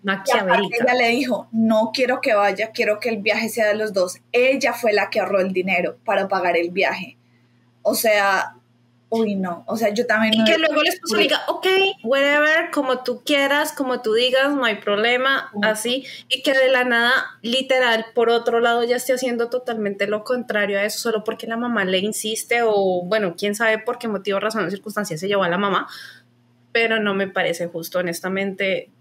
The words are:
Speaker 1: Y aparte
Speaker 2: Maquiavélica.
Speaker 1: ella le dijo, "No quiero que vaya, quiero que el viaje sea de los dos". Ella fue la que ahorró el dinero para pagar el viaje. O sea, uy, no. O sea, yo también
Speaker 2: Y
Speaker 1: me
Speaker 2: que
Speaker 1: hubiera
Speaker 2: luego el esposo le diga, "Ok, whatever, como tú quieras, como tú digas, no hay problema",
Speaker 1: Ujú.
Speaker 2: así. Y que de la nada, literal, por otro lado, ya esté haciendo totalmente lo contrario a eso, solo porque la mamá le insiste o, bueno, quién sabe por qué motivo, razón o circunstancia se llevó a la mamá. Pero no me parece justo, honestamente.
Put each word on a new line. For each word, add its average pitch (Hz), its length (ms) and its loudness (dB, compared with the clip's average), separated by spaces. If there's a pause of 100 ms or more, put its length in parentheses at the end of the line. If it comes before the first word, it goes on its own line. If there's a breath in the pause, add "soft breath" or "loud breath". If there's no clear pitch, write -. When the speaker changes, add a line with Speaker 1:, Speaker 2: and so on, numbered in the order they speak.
Speaker 1:
Y 196 60 -2
aparte 196 200 -2
Speaker 2:
Maquiavélica. 226 540 2
Speaker 1:
ella 247 100 4
le 247 140 2
dijo, 247 420 0
"No 220 420 2
quiero 247 280 0
que 247 140 2
vaya, 202 360 2
quiero 208 300 0
que 247 80 -4
el 220 100 -2
viaje 214 300 0
sea 220 180 0
de 208 80 2
los 214 180 -2
dos". 185 260 -2 (140)
Ella 247 420 2
fue 226 180 0
la 208 180 2
que - 100 -2
ahorró 190 200 0
el 190 120 0
dinero 180 520 -2
para 196 240 0
pagar 180 280 0
el 175 140 0
viaje. 180 460 -2 (680 soft breath)
O - 120 0
sea, 202 600 0 (560)
uy, 220 240 0
no. 180 320 -6
O 208 100 -4
sea, 214 140 0
yo 208 160 -2
también 220 280 2
Speaker 2:
Y 220 40 2
Speaker 1:
me 220 60 4
Speaker 2:
que 220 80 6
Speaker 1:
hubiera 320 160 2
Speaker 2:
luego 302 140 2
el 320 60 2
esposo 370 280 -2
le 415 80 4
diga, - 240 0
"Ok, - 180 -2 (380)
whatever, 294 680 2
como 254 300 0
tú 247 240 -6
quieras, 285 460 0
como 254 280 -4
tú 220 140 0
digas, 262 400 2
no 269 100 0
hay 220 120 0
problema", 240 760 0
Speaker 1:
Ujú. 208 140 -2
Speaker 2:
así. 240 400 -2 (240 loud breath)
Y 262 120 -4
que 294 120 2
de 262 160 4
la 247 140 4
nada, 240 280 2 (300)
literal, 247 720 0
por 233 160 4
otro 233 300 2
lado, 233 240 2
ya 240 120 0
esté 254 160 -2
haciendo 240 380 -2
totalmente 214 560 -4
lo 214 180 -4
contrario 208 540 -2
a 202 60 0
eso, 214 140 -4
solo 220 260 -2
porque 220 220 -6
la 226 120 -6
mamá 233 260 -2
le 185 140 0
insiste 214 680 -2
o, 196 400 2
bueno, 190 320 0
quién 202 180 -2
sabe 220 240 0
por 233 200 -4
qué 233 100 -6
motivo, 196 320 -2
razón 214 240 -2
o 165 60 -2
circunstancia 196 480 -6
se 180 100 -6
llevó 202 140 2
a 175 80 2
la 175 80 0
mamá. 202 300 0 (840 loud breath)
Pero 226 280 2
no 208 120 0
me 196 160 0
parece 170 380 -2
justo, 170 320 -6
honestamente. 190 920 -4 (120)